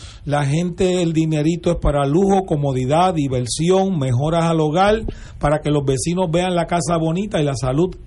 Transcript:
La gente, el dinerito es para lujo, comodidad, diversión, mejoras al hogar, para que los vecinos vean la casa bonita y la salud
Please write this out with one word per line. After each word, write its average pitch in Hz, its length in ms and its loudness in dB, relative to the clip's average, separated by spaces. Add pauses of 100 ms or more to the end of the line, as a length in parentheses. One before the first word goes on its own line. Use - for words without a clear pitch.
(240)
La 143 220 -2
gente, 175 560 0
el 170 100 0
dinerito 160 580 0
es 170 120 0
para 143 240 2
lujo, 190 400 2
comodidad, 143 680 0
diversión, 160 840 0
mejoras 143 460 0
al 165 160 2
hogar, 190 400 2 (360)
para 147 220 0
que 151 100 -4
los 147 140 2
vecinos 165 480 0
vean 180 240 0
la 165 100 0
casa 170 320 -2
bonita 170 440 -2
y - 20 2
la 139 140 -2
salud 135 360 0 (140)